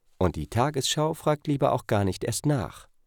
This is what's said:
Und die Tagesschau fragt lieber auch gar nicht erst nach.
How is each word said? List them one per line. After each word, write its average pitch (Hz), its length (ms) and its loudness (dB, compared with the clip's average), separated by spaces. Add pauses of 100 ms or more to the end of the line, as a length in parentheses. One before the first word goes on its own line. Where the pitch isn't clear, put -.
(180)
Und 87 180 2
die 76 100 -4
Tagesschau 151 680 0
fragt 151 340 -2
lieber 139 240 2
auch - 160 -2
gar 101 160 4
nicht 92 180 -2
erst - 240 -2
nach. 135 420 -2 (180)